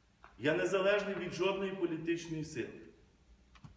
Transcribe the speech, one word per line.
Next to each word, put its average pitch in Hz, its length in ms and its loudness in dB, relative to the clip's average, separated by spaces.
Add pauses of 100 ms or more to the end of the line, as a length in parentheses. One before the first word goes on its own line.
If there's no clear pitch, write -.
(380)
Я 147 160 4
незалежний 190 600 4
від 170 180 -4
жодної 190 400 0
політичної 165 720 -2
сили. - 360 -8 (960)